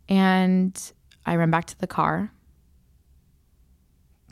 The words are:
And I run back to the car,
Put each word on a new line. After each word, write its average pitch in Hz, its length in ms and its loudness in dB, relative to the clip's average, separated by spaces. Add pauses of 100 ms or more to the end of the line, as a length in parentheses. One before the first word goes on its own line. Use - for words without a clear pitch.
And 185 840 2 (320)
I 170 120 -2
run 165 160 2
back 165 140 -2
to - 120 -20
the 180 80 -6
car, 160 460 -4 (2000)